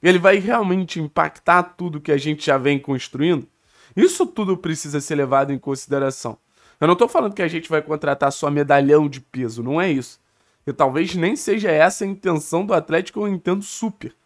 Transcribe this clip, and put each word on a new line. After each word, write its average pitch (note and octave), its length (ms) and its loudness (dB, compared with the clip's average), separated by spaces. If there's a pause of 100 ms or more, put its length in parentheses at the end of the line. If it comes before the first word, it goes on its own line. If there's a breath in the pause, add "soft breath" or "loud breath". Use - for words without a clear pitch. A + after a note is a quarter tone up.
ele F#3 160 6
vai F#3 200 6
realmente F#3+ 600 -2
impactar D#3+ 640 0
tudo E3+ 380 -8
que D3+ 120 -4
a C#3+ 60 2
gente D3+ 280 -4
já C#3 120 2
vem C3+ 220 0
construindo? C#3 680 -2 (480 soft breath)
Isso F4+ 300 2
tudo F#3+ 300 -2
precisa D3+ 460 -6
ser D3+ 140 -6
levado C#3 360 0
em C3+ 80 -4
consideração. C3+ 800 -6 (420 soft breath)
Eu D3+ 80 2
não E3+ 80 6
tô A#3+ 140 2
falando A3+ 240 0
que G3+ 80 -6
a F3 80 0
gente E3 180 -8
vai D#3 140 0
contratar D3 500 -2
só C#3+ 180 -4
medalhão C#3+ 600 4
de C3 100 -12
peso, A#2+ 420 -8
não C#3 200 -2
é F#3 100 0
isso. C3+ 300 -4 (440)
E D3 60 -8
talvez C#3+ 440 0
nem F#3 200 0
seja G#3 340 -2
essa E3 360 4
a - 20 -4
intenção F#3 580 -4
do G3+ 80 -2
Atlético, E3 460 -2
eu G#3 80 -2
entendo F#3+ 340 -2
super. - 540 -10 (100)